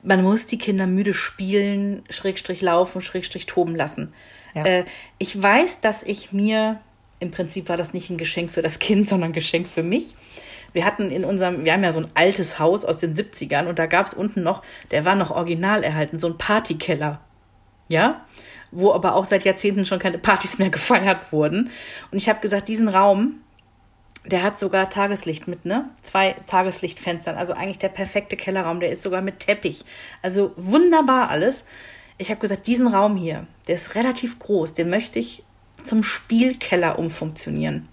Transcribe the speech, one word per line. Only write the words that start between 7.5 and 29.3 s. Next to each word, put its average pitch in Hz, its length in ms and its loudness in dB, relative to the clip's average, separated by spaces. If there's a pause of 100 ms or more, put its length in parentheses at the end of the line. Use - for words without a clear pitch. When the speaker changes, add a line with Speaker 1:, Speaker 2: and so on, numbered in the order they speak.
Speaker 1:
war 175 80 -2
das 165 160 -4
nicht 175 160 -8
ein 175 80 -6
Geschenk 165 340 -6
für 165 120 -2
das 160 160 -2
Kind, 202 320 4
sondern 175 200 0
ein 160 40 -8
Geschenk 170 340 -2
für - 140 -4
mich. 208 320 -2 (580)
Wir 170 140 0
hatten 202 240 -2
in 175 160 -4
unserem, 180 400 0
wir 160 80 4
haben 196 100 2
ja 170 80 2
so 160 80 -2
ein - 140 -6
altes 180 440 2
Haus 170 280 2
aus 123 100 0
den 165 180 -2
siebzigern 151 520 -2
und 170 120 -4
da 165 60 2
gab's 175 300 0
unten 202 280 -4
noch, 180 200 0 (280)
der 151 140 0
war 190 120 4
noch 170 140 0
original 175 540 0
erhalten, 156 340 -2
so 170 100 -2
ein 165 100 -6
Partykeller. 156 840 -2 (680)
Ja? 190 360 2 (460)
Wo 180 240 4
aber 180 220 2
auch 190 80 2
seit 196 200 2
Jahrzehnten 196 400 2
schon 185 140 -2
keine 175 200 -2
Partys - 400 2
mehr 190 120 2
<laughs> - 0 -
gefeiert 190 640 2
wurden. 160 380 0 (400)
Und 190 80 -4
ich 196 100 0
hab 214 120 2
gesagt, 202 280 -2
diesen 220 200 2
Raum, 202 520 4 (840)
der 180 180 0
hat 208 160 0
sogar 190 300 0
Tageslicht 196 580 -2
mit, 175 160 -10
ne? 240 240 -2 (140)
Zwei 196 340 0 (100)
Tageslichtfenstern, 180 880 -2
also 175 180 -6
eigentlich 190 240 -8
der 190 100 -2
perfekte 196 480 -4
Kellerraum, 180 420 -4
der 175 120 0
ist 170 120 -6
sogar 185 200 -2
mit 196 180 -6